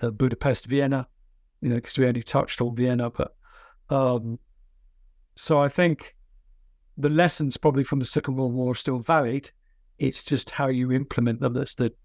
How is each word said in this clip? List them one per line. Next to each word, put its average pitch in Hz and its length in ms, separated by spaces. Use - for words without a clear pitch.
uh, 120 80
Budapest, 120 560
Vienna, 135 420
you - 80
know, 120 100
'cause - 160
we 131 100
only 123 160
touched - 380
on 120 160
Vienna. 123 320
But, - 260
um, 123 500
so 156 220
I 143 100
think 170 460
the 139 100
lessons 151 480
probably 139 260
from 139 160
the 131 60
Second 135 320
World 131 160
War 127 200
are - 20
still 127 240
valid. 135 520
It's - 240
just - 280
how 143 160
you 127 260
implement 120 480
them 123 140
that's 127 220
the, 117 180